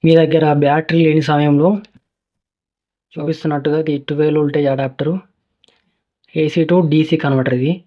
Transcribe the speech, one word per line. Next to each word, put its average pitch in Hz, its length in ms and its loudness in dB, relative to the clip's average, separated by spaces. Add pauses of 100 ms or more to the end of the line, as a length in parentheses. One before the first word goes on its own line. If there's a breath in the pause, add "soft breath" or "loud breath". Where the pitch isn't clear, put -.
మీ 160 160 6
దగ్గర 156 240 2 (200)
బ్యాటరీ 160 420 0
లేని 156 240 2
సమయంలో 147 380 2 (1500)
చూపిస్తున్నట్టుగా 151 680 -4
ఇది 151 140 -4 (140)
ట్వెల్వ్ 151 300 0
వోల్టేజ్ 147 340 0
అడాప్టర్, 135 380 -6 (1300)
ఏసీ 156 280 -2
to 180 80 4 (140)
డీసీ 156 320 0
కన్వర్టర్ 131 360 0
ఇది. 151 140 -2 (120)